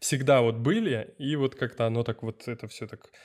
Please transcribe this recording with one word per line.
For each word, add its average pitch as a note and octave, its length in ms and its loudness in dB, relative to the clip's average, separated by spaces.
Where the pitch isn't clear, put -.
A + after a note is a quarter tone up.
всегда C3+ 420 4
вот A2+ 140 2
были, C3+ 640 0
и D3 180 -2
вот C3+ 180 0
как-то A#2 320 -2
оно A#2 160 0
так A2+ 200 -4
вот, A2+ 260 -10
это A2+ 200 -10
все - 180 -12
так - 240 -20